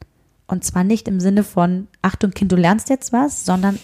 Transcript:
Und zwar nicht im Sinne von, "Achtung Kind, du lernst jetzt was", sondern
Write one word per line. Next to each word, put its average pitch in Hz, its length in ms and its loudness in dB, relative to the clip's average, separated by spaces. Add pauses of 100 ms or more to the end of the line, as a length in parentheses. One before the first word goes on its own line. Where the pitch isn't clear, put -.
(480)
Und 185 160 -6
zwar 180 200 0
nicht 214 240 0
im 190 120 -2
Sinne 196 240 2
von, 180 440 0 (140)
"Achtung 190 300 0
Kind, 185 200 -2
du 185 40 2
lernst 180 340 2
jetzt 262 240 -2
was", 277 320 0
sondern 190 380 0